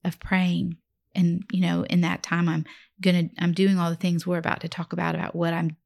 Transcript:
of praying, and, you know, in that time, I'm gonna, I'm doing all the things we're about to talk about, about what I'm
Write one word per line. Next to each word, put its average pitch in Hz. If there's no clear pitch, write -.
of 175
praying, 180
and, 175
you 185
know, 170
in 175
that 175
time, 170
I'm 156
gonna, 180
I'm 175
doing 190
all 175
the 165
things 170
we're 180
about -
to -
talk -
about, 165
about 165
what 170
I'm 165